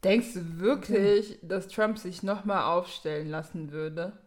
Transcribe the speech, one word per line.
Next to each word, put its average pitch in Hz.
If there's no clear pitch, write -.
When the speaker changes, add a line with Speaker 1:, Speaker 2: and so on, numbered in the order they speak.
Speaker 1:
Denkst 226
du 165
wirklich, 208
Speaker 2:
Okay. -
Speaker 1:
dass 175
Trump 220
sich 180
noch 196
mal 180
aufstellen 156
lassen 156
würde? 156